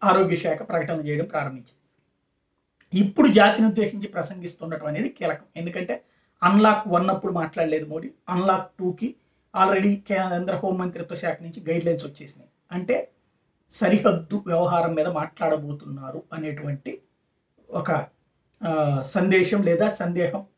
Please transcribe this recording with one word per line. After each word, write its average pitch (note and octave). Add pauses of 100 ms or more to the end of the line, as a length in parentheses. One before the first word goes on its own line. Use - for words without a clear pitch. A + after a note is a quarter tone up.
ఆరోగ్య F#3+
శాఖ D#3
ప్రకటన D#3+
చేయడం D3
ప్రారంభించింది. C3+ (1400)
ఇప్పుడు D4
జాతిని G#3+
ఉద్దేశించి G#3
ప్రసంగిస్తుండటం E3
అనేది D3+
కీలకం. - (120)
ఎందుకంటే F3+ (400)
unlock G#3+
one F3+
అప్పుడు F#3+
మాట్లాడలేదు D#3+
మోడీ. D3+ (180)
unlock F#3
టూకి F#3 (480)
already G3
కేంద్ర F#3
హోంమంత్రిత్వ F3+
శాఖ E3
నుంచి E3+
guidelines E3
వచ్చేసినాయి. - (220)
అంటే F#3 (600)
సరిహద్దు G3
వ్యవహారం E3+
మీద D#3
మాట్లాడబోతున్నారు D3 (100)
అనేటువంటి D3 (680)
ఒక, - (760)
ఆ, D3
సందేశం F#3
లేదా E3+
సందేహం F3 (140)